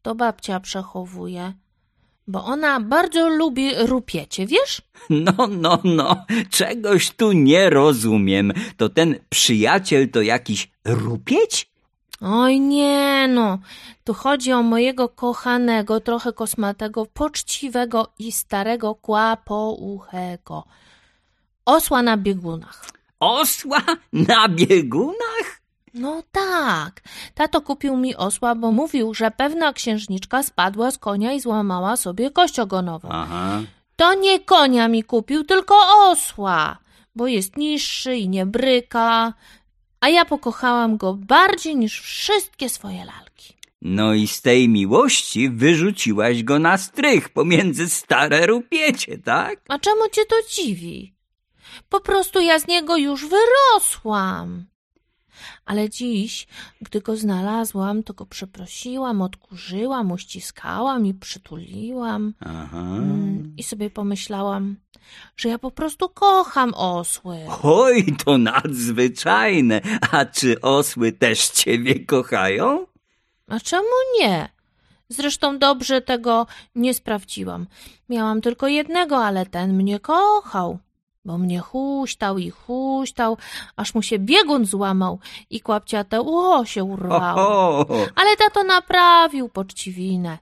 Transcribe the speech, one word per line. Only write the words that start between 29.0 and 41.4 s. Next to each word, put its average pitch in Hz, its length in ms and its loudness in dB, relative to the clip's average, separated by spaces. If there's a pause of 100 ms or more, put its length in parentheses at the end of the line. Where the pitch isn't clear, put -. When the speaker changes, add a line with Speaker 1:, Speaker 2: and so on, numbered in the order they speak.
Speaker 1:
że 220 180 -2
pewna 294 420 -2
księżniczka 214 680 -4
spadła 202 480 -2
z 262 60 -8
konia 208 360 -4
i 285 60 -4
złamała 208 580 -2
sobie 220 340 -4
kość 349 280 2
ogonową. 185 520 -4
Speaker 2:
Aha. 87 500 -4 (340)
Speaker 1:
To 349 180 4
nie 392 260 2
konia 269 480 4
mi 226 160 0
kupił, 262 400 -2
tylko 381 320 2 (340)
osła, 185 680 -2 (380)
bo 233 120 -4
jest 190 300 -4
niższy 294 580 -4
i 202 140 -4
nie 185 160 -2
bryka. 233 880 0 (680)
A 254 100 4
ja 339 160 6
pokochałam 240 720 -2
go 190 160 -2
bardziej 320 600 2